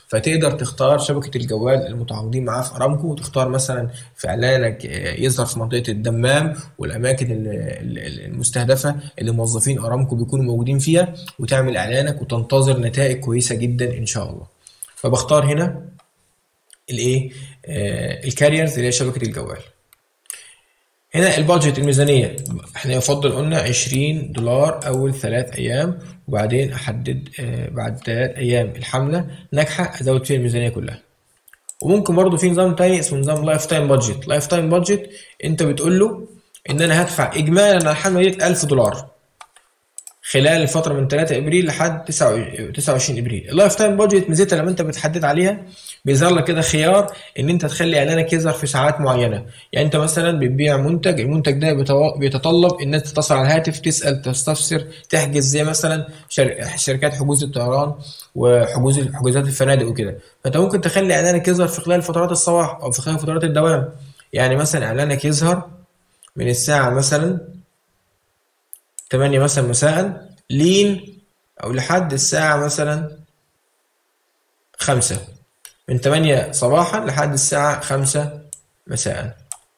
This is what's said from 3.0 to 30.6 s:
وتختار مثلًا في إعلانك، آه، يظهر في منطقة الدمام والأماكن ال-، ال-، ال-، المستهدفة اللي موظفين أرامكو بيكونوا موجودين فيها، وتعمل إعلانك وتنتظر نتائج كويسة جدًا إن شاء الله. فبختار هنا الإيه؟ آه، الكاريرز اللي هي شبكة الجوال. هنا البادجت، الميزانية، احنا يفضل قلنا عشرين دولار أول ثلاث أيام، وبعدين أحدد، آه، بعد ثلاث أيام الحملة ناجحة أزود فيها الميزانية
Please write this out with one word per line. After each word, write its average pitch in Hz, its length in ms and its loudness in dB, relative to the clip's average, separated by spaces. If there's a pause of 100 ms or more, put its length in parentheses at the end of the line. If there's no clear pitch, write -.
وتختار 131 420 -4
مثلًا 127 400 -4 (260)
في - 120 -8
إعلانك، 120 580 0
آه، - 340 -8
يظهر 131 260 0
في - 140 -6
منطقة 120 300 -2
الدمام 120 680 0 (220)
والأماكن 123 540 -2
ال-، 107 160 -4
ال-، 85 500 -8
ال-، - 280 -12
المستهدفة 131 720 0 (240)
اللي 113 120 -2
موظفين 117 480 0
أرامكو 123 360 -2
بيكونوا 123 300 0
موجودين 120 340 0
فيها، 170 340 2 (260)
وتعمل 131 380 0
إعلانك 131 440 -2
وتنتظر 131 580 2
نتائج 127 400 0
كويسة 120 360 -2
جدًا 120 420 -2
إن 113 80 -4
شاء - 240 -6
الله. - 160 -14 (500)
فبختار 135 500 2
هنا 151 360 0 (1080)
الإيه؟ 127 420 0 (340)
آه، - 580 -6
الكاريرز 147 500 2
اللي 123 140 -2
هي 123 40 0
شبكة 123 340 -2
الجوال. - 320 -8 (1600)
هنا 175 220 4
البادجت، 151 420 2
الميزانية، 139 560 2 (400)
احنا 127 180 -6
يفضل 139 380 0
قلنا 151 280 -2
عشرين 131 720 -2
دولار 127 560 0
أول 131 260 0
ثلاث 123 420 -4
أيام، 135 440 -2 (280)
وبعدين 123 460 0
أحدد، 123 560 -6 (100)
آه، 120 300 -6
بعد 110 360 -6
ثلاث 117 320 -2
أيام 120 380 0
الحملة 139 500 -2 (260)
ناجحة - 500 -2
أزود 131 240 2
فيها 135 120 0
الميزانية 120 320 0